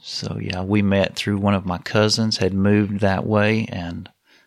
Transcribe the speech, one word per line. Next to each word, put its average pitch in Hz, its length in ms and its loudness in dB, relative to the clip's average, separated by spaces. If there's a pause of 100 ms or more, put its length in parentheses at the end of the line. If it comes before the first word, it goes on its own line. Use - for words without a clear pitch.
So, - 400 -10
yeah, 92 220 -6
we 101 180 2
met 98 360 2
through 101 200 -2
one 101 160 2
of 98 120 0
my 87 140 -4
cousins 107 580 0
had 95 160 0
moved 101 480 2
that 95 260 0
way, 107 420 2
and 90 400 -8 (380)